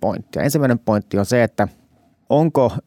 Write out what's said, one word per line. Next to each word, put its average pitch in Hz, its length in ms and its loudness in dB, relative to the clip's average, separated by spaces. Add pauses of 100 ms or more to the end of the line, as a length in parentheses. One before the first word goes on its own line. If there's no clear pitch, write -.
pointtia. - 420 -6
Ensimmäinen 139 360 0
pointti 104 400 -2
on 101 80 0
se, 123 160 2
että 107 260 -2 (600)
onko 143 440 2 (140)